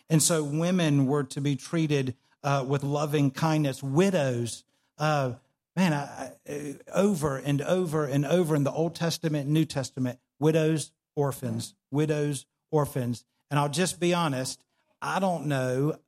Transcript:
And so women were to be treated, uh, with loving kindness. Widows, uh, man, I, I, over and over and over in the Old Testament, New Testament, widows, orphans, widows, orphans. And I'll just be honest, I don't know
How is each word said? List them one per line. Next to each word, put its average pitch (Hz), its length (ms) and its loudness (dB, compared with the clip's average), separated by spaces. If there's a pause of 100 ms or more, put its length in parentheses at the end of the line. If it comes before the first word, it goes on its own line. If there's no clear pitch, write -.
And 160 120 4
so 160 220 2
women 151 640 2
were 147 160 2
to 143 180 -8
be 143 140 0
treated, 143 600 -2 (280)
uh, 139 240 0
with 139 160 0
loving 143 480 2
kindness. 156 500 0
Widows, 135 840 0 (320)
uh, 147 340 0 (440)
man, 175 180 2
I, 139 400 -8 (140)
I, 147 280 -8 (180)
over 156 440 2
and 139 240 0
over 156 440 0
and 139 200 0
over 160 300 2
in 143 100 2
the 139 60 -2
Old 165 220 -2
Testament, 151 560 -2
New 156 160 4
Testament, 127 540 -4 (200)
widows, 156 520 2 (240)
orphans, 123 580 -4 (160)
widows, 147 560 -2 (240)
orphans. 131 540 -2 (260)
And 147 100 0
I'll 147 100 2
just 160 300 -2
be 175 140 2
honest, 139 500 -2 (380)
I 151 180 -2
don't 175 260 -2
know 135 520 0 (100)